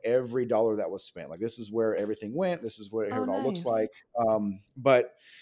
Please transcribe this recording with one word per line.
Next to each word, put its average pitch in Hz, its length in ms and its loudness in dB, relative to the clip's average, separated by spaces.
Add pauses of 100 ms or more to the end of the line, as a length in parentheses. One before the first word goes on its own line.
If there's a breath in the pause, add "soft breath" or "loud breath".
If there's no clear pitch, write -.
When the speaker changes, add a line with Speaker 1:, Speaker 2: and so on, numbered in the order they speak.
Speaker 1:
every 123 420 2
dollar 113 300 4
that 90 140 -4
was 95 140 -8
spent. 80 260 -12
Like, 85 100 -12
this 113 180 -4
is 107 140 -10
where 110 240 2
everything 104 380 -4
went. 175 280 -2
This 113 160 -8
is 101 120 -16
what 110 200 -2
Speaker 2:
Oh, 127 140 -2
Speaker 1:
it - 40 -2
all - 140 -2
looks 92 220 -2
Speaker 2:
nice. - 0 -
Speaker 1:
like. 113 260 2 (380 soft breath)
Um, 104 340 0 (140)
but 127 380 4 (280 soft breath)